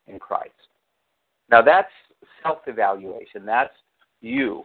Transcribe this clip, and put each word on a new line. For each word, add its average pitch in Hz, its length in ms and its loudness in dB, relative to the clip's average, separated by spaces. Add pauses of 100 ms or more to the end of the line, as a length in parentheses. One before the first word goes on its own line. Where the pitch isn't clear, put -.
in 98 120 -20
Christ. - 320 -10 (1000)
Now, 117 120 8
that's 165 260 4 (540)
self-evaluation. 98 1040 -6
That's 117 260 -2 (480)
you, 113 440 -6